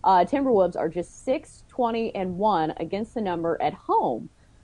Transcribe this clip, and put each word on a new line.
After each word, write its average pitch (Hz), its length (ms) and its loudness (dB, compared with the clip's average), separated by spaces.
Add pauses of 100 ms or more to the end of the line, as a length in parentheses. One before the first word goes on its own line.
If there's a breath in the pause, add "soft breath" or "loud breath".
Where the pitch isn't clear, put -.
Uh, 180 220 6
Timberwolves 214 520 2
are 165 120 -2
just 170 360 -8
six, - 440 -4
twenty 226 460 -2
and 185 240 -4
one 175 400 2
against 196 360 -6
the 240 60 -6
number 170 400 -2
at 151 140 0
home. 190 540 -2 (360 soft breath)